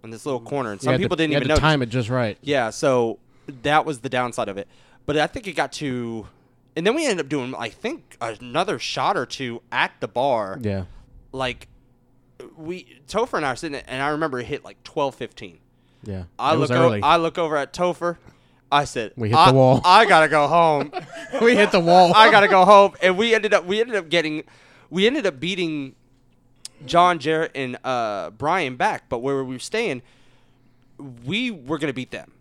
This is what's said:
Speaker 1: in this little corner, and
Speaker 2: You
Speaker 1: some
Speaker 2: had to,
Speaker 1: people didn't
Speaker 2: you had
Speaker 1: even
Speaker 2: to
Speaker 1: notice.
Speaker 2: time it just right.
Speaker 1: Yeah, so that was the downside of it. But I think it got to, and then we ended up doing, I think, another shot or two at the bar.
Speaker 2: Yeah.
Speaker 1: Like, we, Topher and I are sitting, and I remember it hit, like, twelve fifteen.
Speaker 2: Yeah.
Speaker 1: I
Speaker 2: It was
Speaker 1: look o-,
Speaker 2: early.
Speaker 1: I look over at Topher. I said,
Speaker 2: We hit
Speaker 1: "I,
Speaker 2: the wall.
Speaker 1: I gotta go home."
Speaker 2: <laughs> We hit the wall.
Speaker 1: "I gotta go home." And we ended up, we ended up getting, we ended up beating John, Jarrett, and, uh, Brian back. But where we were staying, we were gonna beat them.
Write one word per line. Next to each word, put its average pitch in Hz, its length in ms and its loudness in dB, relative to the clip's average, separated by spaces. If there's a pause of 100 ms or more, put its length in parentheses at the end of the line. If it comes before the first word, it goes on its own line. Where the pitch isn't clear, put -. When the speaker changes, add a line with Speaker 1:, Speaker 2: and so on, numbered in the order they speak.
Speaker 1:
in 110 80 -16
this 113 140 -16
little 135 160 -6
corner, 120 300 -6
and 98 100 -10
Speaker 2:
You 135 40 -8
Speaker 1:
some 143 80 0
Speaker 2:
had 127 40 0
to, 190 60 -2
Speaker 1:
people 180 140 -4
didn't 156 140 0
Speaker 2:
you 147 60 -2
had 143 60 -2
Speaker 1:
even 131 120 -4
Speaker 2:
to 151 60 4
Speaker 1:
notice. - 0 -
Speaker 2:
time 151 200 2
it 123 60 -4
just 117 220 -4
right. 120 320 -4
Speaker 1:
Yeah, 135 280 -2
so 123 480 0 (460)
that 147 220 2
was 143 140 -8
the 127 100 -10
downside 123 400 -4
of 95 80 -10
it. 98 100 -12 (380)
But 147 120 -2
I 151 100 0
think 226 200 -12
it 175 60 -12
got 147 200 -4
to, 120 540 -8 (480)
and 165 100 -6
then 226 100 2
we 330 100 -4
ended 180 200 -2
up 135 40 -20
doing, 131 260 -6
I 113 140 -8
think, - 520 -12
another 123 580 -6
shot 160 380 -4
or 127 80 -4
two 120 360 -10 (100)
at 147 280 -2
the 123 80 -8
bar. 117 540 -4
Speaker 2:
Yeah. 98 240 -6 (460)
Speaker 1:
Like, 131 360 -8 (880)
we, 160 520 -16
Topher 226 300 -4
and 156 80 -2
I 135 60 -2
are 120 40 -4
sitting, 143 320 -10
and 127 140 -8
I 143 80 -2
remember 151 300 -4
it 117 60 -8
hit, 135 180 -10
like, - 200 -20
twelve 139 320 -4
fifteen. 98 440 -16 (440)
Speaker 2:
Yeah. 95 200 -10 (140)
Speaker 1:
I 139 160 0
Speaker 2:
It 160 40 2
was 147 120 -2
Speaker 1:
look 123 100 0
o-, 127 40 4
Speaker 2:
early. 107 180 2
Speaker 1:
I 156 160 4
look 165 220 -2
over 156 180 -2
at 139 160 -6
Topher. 175 440 -4 (540)
I 143 140 2
said, 117 300 -8
Speaker 2:
We 113 140 -4
hit 123 80 4
Speaker 1:
"I, 170 140 8
Speaker 2:
the 135 60 6
wall. 131 260 6
Speaker 1:
I 196 220 8
gotta 160 220 6
go 147 200 2
home." 160 500 2
Speaker 2:
<laughs> - 440 -8
We 233 140 6
hit 202 160 4
the 196 80 4
wall. 175 360 6
Speaker 1:
"I 220 160 8
gotta 202 160 6
go 190 180 6
home." 196 360 8
And 180 160 2
we 220 180 2
ended 214 180 0
up, 180 120 2
we 202 160 -2
ended 233 140 -4
up 170 140 -6
getting, 156 340 -2 (460)
we 185 180 0
ended 269 180 -2
up 147 140 -4
beating 160 560 -6 (920)
John, 175 340 2
Jarrett, 156 360 -4
and, 127 280 -8
uh, 107 480 -6
Brian 139 440 -4
back. 170 340 -4
But 123 100 -6
where 135 240 -4
we 131 120 -10
were 120 40 -14
staying, 202 420 -6 (1200)
we 226 260 -4
were 151 260 -8
gonna 143 160 -4
beat 123 180 -10
them. 101 300 -14